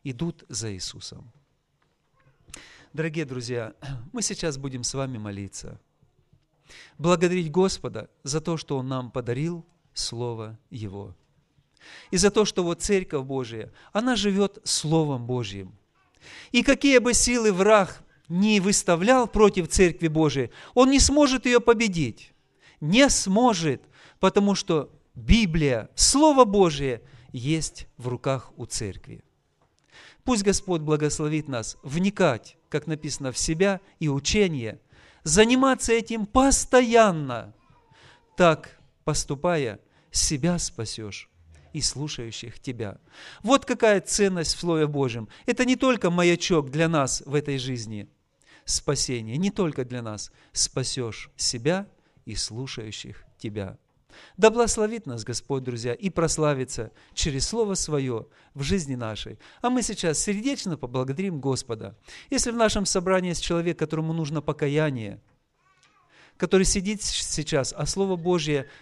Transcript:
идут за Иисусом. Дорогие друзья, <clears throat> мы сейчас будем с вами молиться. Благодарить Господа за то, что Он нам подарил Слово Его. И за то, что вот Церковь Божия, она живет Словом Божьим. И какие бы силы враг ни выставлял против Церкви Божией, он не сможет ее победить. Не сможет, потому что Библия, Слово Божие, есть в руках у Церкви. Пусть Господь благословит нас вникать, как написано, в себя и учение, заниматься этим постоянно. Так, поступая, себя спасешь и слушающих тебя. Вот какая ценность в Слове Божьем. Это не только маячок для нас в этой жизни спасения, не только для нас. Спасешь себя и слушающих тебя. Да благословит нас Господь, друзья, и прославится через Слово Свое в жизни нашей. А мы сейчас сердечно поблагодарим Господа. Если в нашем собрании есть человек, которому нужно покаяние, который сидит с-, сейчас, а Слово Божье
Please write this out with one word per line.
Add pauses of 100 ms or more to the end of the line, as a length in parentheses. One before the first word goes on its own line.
идут
за
Иисусом. (1600)
Дорогие
друзья, (180)
<clears throat>
мы
сейчас
будем
с
вами
молиться. (1160)
Благодарить
Господа (140)
за
то,
что
Он
нам
подарил (280)
Слово (120)
Его. (920)
И
за
то,
что
вот
Церковь
Божия, (200)
она
живет
Словом
Божьим. (720)
И
какие
бы
силы
враг (260)
ни
выставлял
против
Церкви
Божией, (240)
он
не
сможет
ее
победить. (480)
Не
сможет, (360)
потому
что (240)
Библия,
Слово
Божие, (300)
есть (100)
в
руках
у
Церкви. (1000)
Пусть
Господь
благословит
нас
вникать, (100)
как
написано,
в
себя (200)
и
учение, (420)
заниматься
этим
постоянно. (840)
Так, (280)
поступая, (320)
себя
спасешь (420)
и
слушающих
тебя. (440)
Вот
какая
ценность
в
Слове
Божьем. (180)
Это
не
только
маячок
для
нас
в
этой
жизни (560)
спасения,
не
только
для
нас. (200)
Спасешь
себя (380)
и
слушающих (140)
тебя. (600)
Да
благословит
нас
Господь,
друзья,
и
прославится (220)
через
Слово
Свое (260)
в
жизни
нашей. (220)
А
мы
сейчас
сердечно
поблагодарим
Господа. (360)
Если
в
нашем
собрании
есть
человек,
которому
нужно
покаяние, (1200)
который
сидит
с-,
сейчас,
а
Слово
Божье (160)